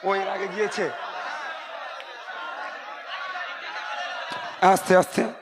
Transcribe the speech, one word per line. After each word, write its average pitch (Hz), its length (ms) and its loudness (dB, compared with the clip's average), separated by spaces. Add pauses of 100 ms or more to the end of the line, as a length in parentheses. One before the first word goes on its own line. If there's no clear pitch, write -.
ও 190 100 6
এর 196 140 2
আগে 190 200 -2
গিয়েছে। 196 420 0 (3750)
আস্তে 185 340 8
আস্তে। 202 280 6 (180)